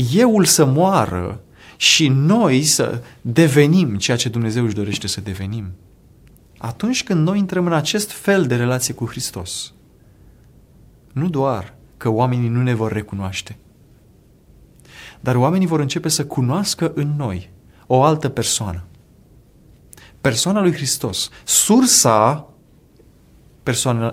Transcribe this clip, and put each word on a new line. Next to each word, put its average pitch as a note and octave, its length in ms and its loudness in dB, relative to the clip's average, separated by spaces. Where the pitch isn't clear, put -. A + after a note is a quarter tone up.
euul A3 280 4
să D#3 200 4
moară C3 760 0
și - 320 2
noi C#3+ 540 4
să A#2+ 400 -2
devenim D3 760 4
ceea A#2 200 -2
ce A#2+ 120 -4
Dumnezeu A#2 360 -2
își G#2+ 100 -2
dorește G2+ 320 -4
să G2+ 140 -6
devenim, G2 520 -8
atunci G#3+ 460 -4
când D#3+ 220 2
noi G3 120 0
intrăm F3+ 280 0
în E3+ 60 0
acest E3+ 380 -2
fel G3 360 0
de B2+ 100 0
relație B2 380 -2
cu A#2 120 -6
Hristos, - 680 -10
nu D3 160 -4
doar C3+ 460 -4
că - 120 -4
oamenii B2 400 0
nu A#2+ 140 0
ne B2+ 120 0
vor A2 180 -2
recunoaște, G2 640 -8
dar B2 160 0
oamenii E3+ 300 2
vor D#3+ 140 0
începe D3 280 -4
să D3+ 180 -2
cunoască D#3+ 680 -2
în D3 220 -2
noi G2+ 340 -6
o B2+ 160 4
altă D#3 260 2
persoană. G2+ 560 -6
Persoana E3+ 400 0
lui F3+ 120 4
Hristos, C3 580 -6
sursa D3 1040 4
persoana-, A#2 500 -2